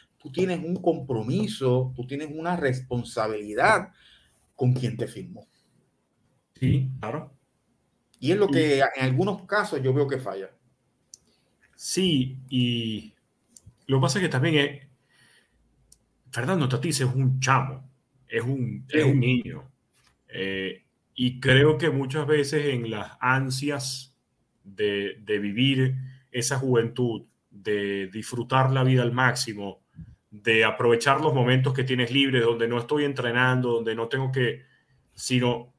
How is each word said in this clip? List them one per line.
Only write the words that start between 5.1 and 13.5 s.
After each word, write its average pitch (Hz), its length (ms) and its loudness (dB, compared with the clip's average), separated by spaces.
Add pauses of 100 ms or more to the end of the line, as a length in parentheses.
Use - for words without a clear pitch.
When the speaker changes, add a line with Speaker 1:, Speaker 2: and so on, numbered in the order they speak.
Speaker 2:
Sí, 131 340 0 (120)
claro. 123 320 -8 (880)
Speaker 1:
Y 131 100 -2
es 190 80 2
lo 202 100 4
Speaker 2:
Y 147 40 0
Speaker 1:
que 147 260 4
en 135 240 2
algunos 143 440 0
casos 190 360 -2
yo 131 100 2
veo 139 140 2
que 131 120 -4
falla. 95 300 -8 (1300)
Speaker 2:
Sí, 147 640 0 (100)
y 117 640 -2 (760)